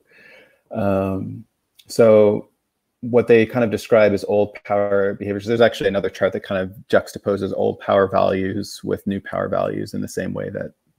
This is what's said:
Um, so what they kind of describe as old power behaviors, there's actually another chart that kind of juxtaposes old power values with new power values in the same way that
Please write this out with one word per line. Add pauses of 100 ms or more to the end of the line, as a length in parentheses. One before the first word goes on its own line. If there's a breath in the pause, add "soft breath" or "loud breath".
(720 soft breath)
Um, (440)
so (520)
what
they
kind
of
describe
as
old (100)
power
behaviors,
there's
actually
another
chart
that
kind
of (120)
juxtaposes
old
power
values
with
new
power
values
in
the
same
way
that (260)